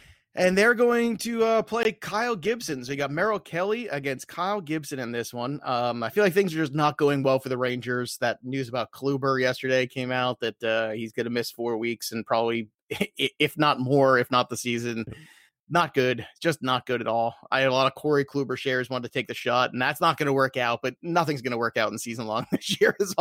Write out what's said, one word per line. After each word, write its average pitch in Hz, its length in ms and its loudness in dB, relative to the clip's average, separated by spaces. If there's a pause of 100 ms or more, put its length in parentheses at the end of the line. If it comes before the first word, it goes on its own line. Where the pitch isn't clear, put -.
(380)
And 185 200 4
they're 226 160 6
going 233 440 4
to, 226 280 0
uh, 226 160 4
play 220 320 0
Kyle 233 420 -4
Gibson. 165 480 -4
So 123 80 -8
you 143 60 -6
got 139 120 -2
Merrill 190 300 0
Kelly 202 480 -4
against 139 400 -6
Kyle 196 320 -4
Gibson 151 400 -6
in 120 140 -6
this 120 200 -4
one. 123 300 -6
Um, 120 400 -2
I 110 60 -2
feel 208 160 2
like 175 80 2
things 190 200 2
are 156 40 -4
just 151 160 0
not 151 240 2
going 143 260 4
well 135 160 4
for 131 80 -8
the 127 100 -2
Rangers. 123 600 -4
That 117 260 -2
news 127 240 -4
about 117 240 -4
Kluber 135 480 0
yesterday 127 480 2
came 127 240 -6
out 127 300 0
that, 113 220 -4
uh, 113 280 0
he's 113 220 -8
gonna 117 160 -2
miss 120 220 -2
four 117 260 -2
weeks 117 340 -4
and 113 140 -6
probably, 117 440 0 (100)
<laughs> - 140 -12
i-, - 360 -4 (100)
if 147 180 0
not 147 220 2
more, 131 380 4
if 123 140 0
not 123 180 2
the 117 80 -8
season. 117 480 -4 (640)
Not 165 280 0
good. 127 320 2 (140)
Just 123 200 0
not 127 240 0
good 123 160 -2
at 113 60 -2
all. 117 260 0 (160)
I 131 120 2
had 135 80 4
a 127 40 2
lot 131 140 4
of 131 80 0
Corey 147 280 2
Kluber 135 340 -2
shares 127 300 -2
wanted 123 200 -6
to - 100 -12
take 123 100 -4
the 123 60 -8
shot, 120 400 0
and 123 80 -2
that's 143 200 -2
not 165 160 4
gonna 143 160 0
work 131 240 2
out, 120 260 0
but 127 180 -4
nothing's 165 400 0
gonna 123 160 -4
work 117 200 0
out 107 140 2
in 110 60 -8
season 113 300 -8
long 110 200 -2
<laughs> - 40 -4
this - 280 -2
year. 208 200 4
So 196 220 -2